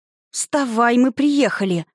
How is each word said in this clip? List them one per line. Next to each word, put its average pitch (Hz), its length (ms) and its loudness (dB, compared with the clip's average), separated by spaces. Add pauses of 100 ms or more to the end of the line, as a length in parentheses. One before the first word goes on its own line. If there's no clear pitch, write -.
(300)
Вставай, 240 680 0
мы 254 120 2
приехали!» 233 840 0